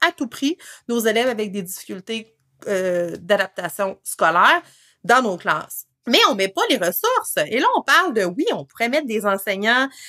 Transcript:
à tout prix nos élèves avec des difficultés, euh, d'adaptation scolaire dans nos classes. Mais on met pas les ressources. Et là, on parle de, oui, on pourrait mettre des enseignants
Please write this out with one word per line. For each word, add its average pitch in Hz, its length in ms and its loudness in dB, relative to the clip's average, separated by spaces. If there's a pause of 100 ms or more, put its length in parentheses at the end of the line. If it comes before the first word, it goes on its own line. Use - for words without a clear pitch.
à 349 60 0
tout 254 160 -6
prix 285 280 -2 (320)
nos 233 120 -2
élèves 226 280 2
avec 214 240 -4
des 196 100 -6
difficultés, 208 720 -12 (340)
euh, 180 500 -2
d'adaptation 190 840 -2
scolaire 202 600 4 (420)
dans 233 160 6
nos 208 160 -2
classes. - 480 -6 (260)
Mais 277 100 6 (100)
on 277 40 0
met 190 140 0
pas 339 220 -2
les 269 80 2
ressources. 403 560 -2 (140)
Et 220 100 -2
là, 320 80 2 (100)
on - 60 -2
parle 320 320 2
de, 208 100 0
oui, 190 280 -2
on 160 120 -6
pourrait 233 240 -6
mettre 285 180 -2
des 220 200 -2
enseignants 214 640 0 (180)